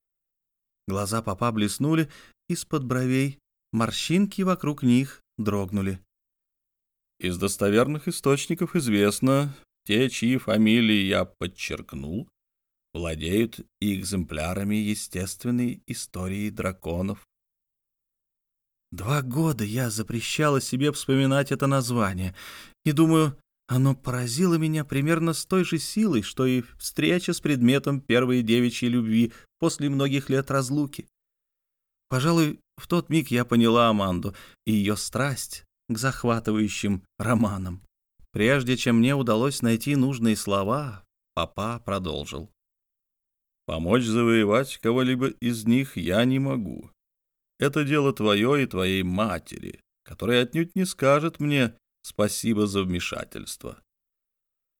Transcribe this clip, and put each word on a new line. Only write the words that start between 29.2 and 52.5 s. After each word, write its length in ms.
после 300
многих 400
лет 220
разлуки. 560
Пожалуй, 540
в 100
тот 220
миг 200
я 140
поняла 460
Аманду 440
и 60
её 240
страсть 720
к 80
захватывающим 1040
романам. 680
Прежде 460
чем 220
мне 160
удалось 460
найти 360
нужные 400
слова, 640
папа 520
продолжил. 640
"Помочь 380
завоевать 760
кого-либо 500
из 380
них 320
я 260
не 160
могу. 500
Это 240
дело 300
твоё 420
и 100
твоей 380
матери, 800
которая 380
отнюдь 320
не 100
скажет 560
мне 340
спасибо 640